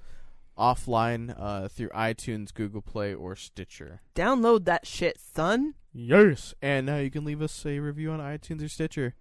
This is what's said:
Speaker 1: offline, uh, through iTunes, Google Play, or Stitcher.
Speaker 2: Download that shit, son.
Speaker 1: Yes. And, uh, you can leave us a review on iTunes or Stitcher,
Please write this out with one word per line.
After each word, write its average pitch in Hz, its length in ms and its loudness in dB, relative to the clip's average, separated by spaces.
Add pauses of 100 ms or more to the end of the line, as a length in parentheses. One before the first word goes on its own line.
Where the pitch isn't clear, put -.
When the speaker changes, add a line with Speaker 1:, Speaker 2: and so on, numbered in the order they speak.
(580)
Speaker 1:
offline, 117 800 2
uh, 101 300 -6
through 113 220 -8
iTunes, 113 640 -4
Google 104 280 -6
Play, 101 320 -6
or 92 220 -10
Stitcher. - 640 -16 (160)
Speaker 2:
Download 226 500 4
that 170 220 2
shit, - 320 -2
son. 233 540 0 (200)
Speaker 1:
Yes. 143 680 8
And, 139 280 0
uh, 147 60 0
you 139 160 -2
can 147 140 -6
leave 151 160 -4
us - 240 -6
a 143 140 -2
review 147 320 -4
on 156 80 -4
iTunes 151 440 -8
or 151 60 -8
Stitcher, 147 520 -4